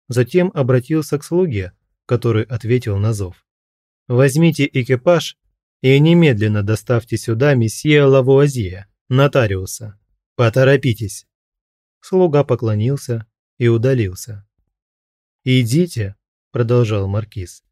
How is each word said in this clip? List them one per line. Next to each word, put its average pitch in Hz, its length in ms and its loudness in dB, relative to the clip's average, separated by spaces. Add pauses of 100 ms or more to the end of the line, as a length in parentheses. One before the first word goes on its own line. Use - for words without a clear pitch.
Затем 127 460 0
обратился 143 640 -2
к - 40 -12
слуге, 139 500 -4 (340)
который 113 360 0
ответил 113 540 -4
на 107 160 0
зов. 95 320 -10 (600)
«Возьмите 143 680 2
экипаж 135 640 0 (460)
и 135 160 4
немедленно 127 640 2
доставьте 110 540 -4
сюда 120 360 0
месье 143 500 2
Лавуазье, 135 840 2 (220)
нотариуса. 110 920 -2 (360)
Поторопитесь». 127 920 0 (760)
Слуга 170 420 0
поклонился 117 840 -4 (320)
и 120 80 2
удалился. 113 800 -2 (960)
«Идите», 127 720 0 (360)
продолжал 113 560 0
маркиз, 101 640 -8